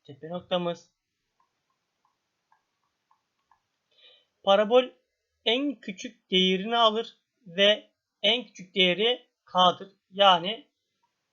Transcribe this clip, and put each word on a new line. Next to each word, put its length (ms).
tepe 240
noktamız. 600
Parabol 420
en 360
küçük 500
değerini 460
alır 400
ve 480
en 240
küçük 300
değeri 580
k'dır. 460
Yani 560